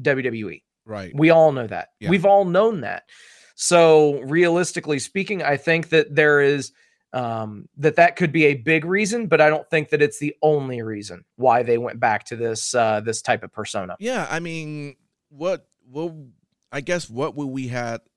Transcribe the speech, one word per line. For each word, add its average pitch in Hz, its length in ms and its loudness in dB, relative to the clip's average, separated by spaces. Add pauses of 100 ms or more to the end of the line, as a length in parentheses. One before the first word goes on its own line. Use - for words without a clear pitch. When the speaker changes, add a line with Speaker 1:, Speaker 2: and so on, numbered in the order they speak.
Speaker 1:
W 135 200 0
W 113 280 -4
E. 76 140 -16 (220)
Speaker 2:
Right. 101 280 -12
Speaker 1:
We 156 160 4
all 160 220 6
know 123 140 -6
that. 90 220 -10 (120)
Speaker 2:
Yeah. 107 100 -4
Speaker 1:
We've 190 160 2
all 202 180 6
known 185 380 0
that. 95 220 -10 (520)
So 156 680 6
realistically 165 760 0
speaking, 196 440 -6
I 143 140 0
think 165 340 -2
that 151 240 2
there 147 260 4
is, 139 320 0 (400)
um, 113 640 -8
that 151 200 0
that 170 200 6
could 170 160 -2
be 156 140 4
a 143 80 4
big 151 300 -2
reason, 208 440 -2
but 156 120 4
I 151 80 6
don't 151 220 -2
think 156 200 -2
that 147 120 0
it's 147 160 0
the 147 240 -6
only 135 400 0
reason 98 420 -12 (120)
why 123 260 4
they 117 160 2
went 117 220 -8
back 110 240 0
to 120 120 -12
this, 113 380 -6
uh, 110 260 2
this 110 220 -6
type 110 220 -2
of - 80 -18
persona. 95 480 -10
Speaker 2:
Yeah, 220 280 -6
I 156 120 -6
mean, 151 560 -10 (320)
what, 160 400 -8 (200)
what, 156 240 -10 (600)
I 143 80 -10
guess 175 280 -6
what 127 280 -8
would 143 100 -8
we 131 220 -8
had 120 320 -6 (160)